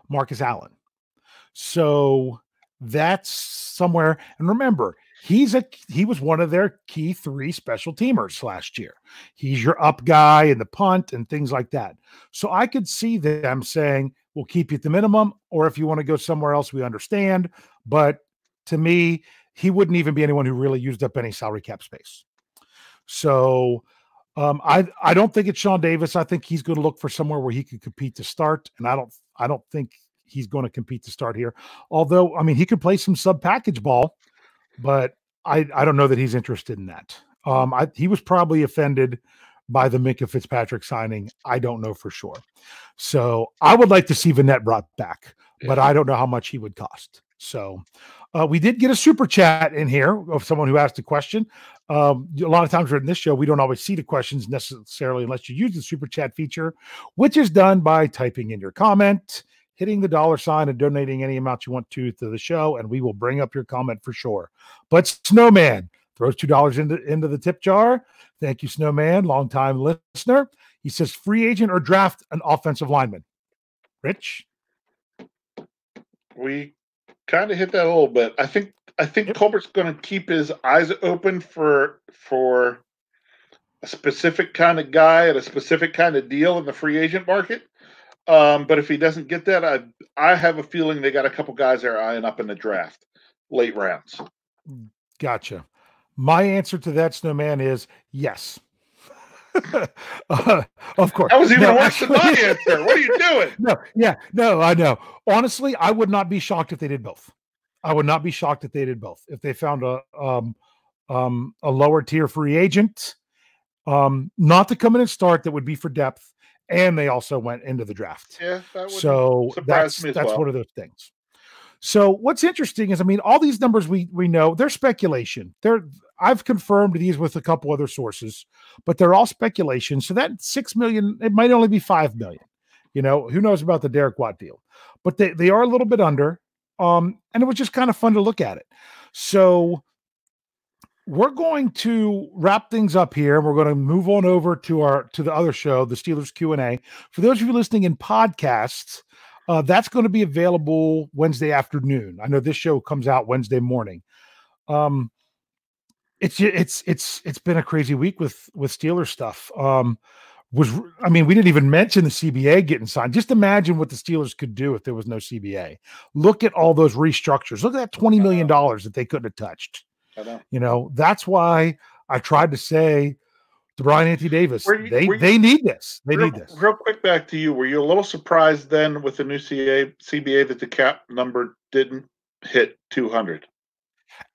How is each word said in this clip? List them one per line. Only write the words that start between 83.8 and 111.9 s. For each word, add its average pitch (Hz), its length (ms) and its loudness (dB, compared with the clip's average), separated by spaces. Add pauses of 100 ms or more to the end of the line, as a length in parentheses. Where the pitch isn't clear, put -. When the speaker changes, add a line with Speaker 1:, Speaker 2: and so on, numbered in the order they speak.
Speaker 2:
a - 40 -18
specific - 640 -4
kind 170 260 2
of 143 120 -8
guy 160 380 6
at 151 80 2
a 127 60 -2
specific 160 520 -4
kind 165 220 2
of 131 120 -2
deal 160 300 0
in 156 80 -8
the 139 60 -6
free 151 260 -4
agent 160 280 -2
market. 202 360 -2 (640)
Um, 147 400 6
but 156 120 4
if 147 100 -2
he 147 80 0
doesn't 156 320 -2
get 170 160 -6
that, 185 200 2
I, 135 200 -2 (320)
I 160 180 4
have 165 240 2
a 147 40 -8
feeling 156 380 -4
they 139 100 0
got 135 160 0
a 135 40 -4
couple 143 240 -8
guys 127 280 0
they're 113 180 -4
eyeing 113 240 -4
up 110 160 -6
in 110 60 -10
the 104 80 -10
draft, 92 520 -8 (440)
late 117 260 -2
rounds. 92 440 -8 (1000)
Speaker 1:
Gotcha. 110 480 -8 (500)
My 156 260 2
answer 196 360 -2
to 160 140 -8
that, 160 220 0
Snowman, 147 460 -6
is 131 260 -4 (260)
yes. 135 480 -10 (920)
<laughs> 320 260 -2 (500)
Uh, 165 320 2 (360)
of 185 160 2
course. - 160 0
Speaker 2:
That 254 80 8
was 254 140 6
even 240 100 6
Speaker 1:
No, 214 140 8
Speaker 2:
worse - 240 4
than 247 80 -2
my 269 80 6
Speaker 1:
actually 311 280 4
<laughs> 202 40 4
Speaker 2:
answer. 170 360 0
What 262 120 4
are - 40 2
you - 180 2
doing? 302 400 2
Speaker 1:
No, 220 180 0 (180)
yeah, 214 220 2 (160)
no, 208 280 2
I 170 140 6
know. 156 240 4 (300)
Honestly, 247 480 0
I 180 160 2
would 220 180 0
not 196 180 0
be 190 120 -2
shocked 170 320 -4
if 147 80 -12
they 156 80 -6
did 139 140 -8
both. - 280 -18 (540)
I 160 80 -2
would 151 140 2
not 156 160 2
be 170 80 -6
shocked 147 340 -4
if 127 80 -16
they 139 120 -6
did 127 160 -8
both. 110 280 -18
If 139 140 -18
they 143 100 -8
found 143 320 -4
a, 127 160 -4 (180)
um, 123 380 -4 (520)
um, 127 540 -4
a 151 80 -2
lower 147 320 2